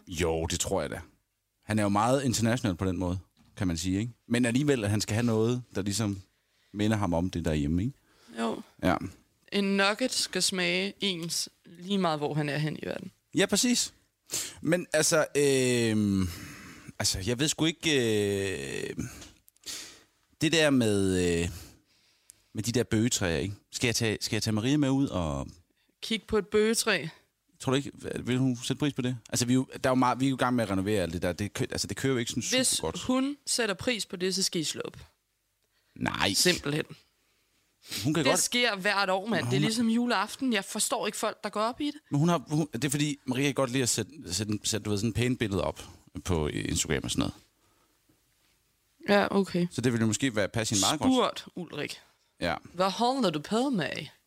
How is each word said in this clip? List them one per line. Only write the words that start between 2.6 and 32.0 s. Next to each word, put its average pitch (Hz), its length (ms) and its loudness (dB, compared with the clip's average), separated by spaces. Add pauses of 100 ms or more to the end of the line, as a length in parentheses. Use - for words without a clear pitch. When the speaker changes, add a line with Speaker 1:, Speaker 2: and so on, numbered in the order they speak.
Speaker 1:
på 95 100 -2
den 90 120 -2
måde, 90 220 -2 (380)
kan 98 100 0
man 82 100 0
sige, 92 220 0
ikke? 120 120 -4 (160)
Men 120 180 2
alligevel, 127 380 2
at 101 60 0
han 104 120 2
skal - 120 -4
have 117 120 2
noget, 117 380 2 (120)
der 101 60 -2
ligesom 101 400 -2 (520)
minder 107 240 2
ham 95 160 0
om 87 160 2
det 82 160 -4
derhjemme, 78 380 2
ikke? 135 100 -2 (460)
Speaker 2:
Jo. 226 220 -4 (220)
Speaker 1:
Ja. 90 120 4 (560)
Speaker 2:
En 196 260 0
nugget 214 360 2
skal - 300 -2
smage 185 560 0
ens, 170 500 -4 (160)
lige 175 320 -4
meget 165 220 2
hvor 147 140 -2
han 147 160 0
er 139 80 -2
hen 151 260 -2
i - 20 -8
verden. - 260 -8 (240)
Speaker 1:
Ja, 190 100 4
præcis. 240 480 0 (680)
Men 165 320 0
altså, 151 320 4 (100)
øhm, 117 920 4 (720)
altså, - 260 -2
jeg 117 140 -2
ved 147 80 0
sgu 147 180 0
ikke... 101 1200 0
Øh... - 60 -8 (1500)
Det 156 100 2
der 160 180 6
med, 101 560 4 (180)
øh, 85 60 0 (1040)
med 113 100 -6
de 117 80 0
der 117 120 2
bøgetræer, 107 540 2
ikke? 98 180 -2 (160)
Skal - 160 -2
jeg 110 80 2
tage, 110 260 0
skal - 140 -4
jeg 104 80 0
tage 110 100 0
Maria 120 240 2
med 139 120 2
ud 135 180 2
og 76 400 -2 (540)
Speaker 2:
Kig 220 220 -6
på - 140 -2
et 208 100 -2
bøgetræ. 214 600 2 (520)
Speaker 1:
Tror - 120 -2
du 127 40 4
ikke, 139 160 -2 (340)
vil 123 120 0
hun 127 200 2
sætte 131 220 -4
pris 147 140 0
på - 80 -6
det? 123 160 -2 (120)
Altså, 117 160 0
vi 120 80 2
er - 20 6
jo, 131 120 2 (160)
der 135 60 2
er - 20 4
jo 127 40 4
meget, 123 240 2
vi 131 60 2
er 139 40 4
jo 131 60 0
i 123 40 -12
gang 127 160 2
med 117 80 2
at 98 60 -2
renovere 98 320 0
alt 82 120 -2
det 87 80 -4
der. 90 120 0
Det 101 200 -6
kø-, - 180 -4
altså, - 160 -4
det 101 100 -8
kører 135 160 0